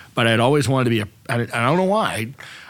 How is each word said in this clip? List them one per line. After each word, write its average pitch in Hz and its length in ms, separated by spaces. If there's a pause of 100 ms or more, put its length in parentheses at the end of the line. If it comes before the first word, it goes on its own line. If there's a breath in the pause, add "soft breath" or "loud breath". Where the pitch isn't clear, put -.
(140 loud breath)
But 117 120
I 113 40
had 113 100
always 139 260
wanted 131 180
to 117 60
be 113 100
a, 95 80 (200)
I, 120 140
I 117 240
don't 151 100
know 185 80
why. 135 500 (360 loud breath)